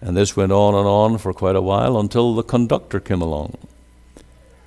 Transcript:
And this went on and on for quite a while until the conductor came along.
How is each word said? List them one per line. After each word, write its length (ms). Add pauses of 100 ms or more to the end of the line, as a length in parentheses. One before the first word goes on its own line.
And 160
this 180
went 160
on 240
and 120
on 300
for 160
quite 220
a 60
while 360
until 380
the 80
conductor 560
came 220
along. 360 (1080)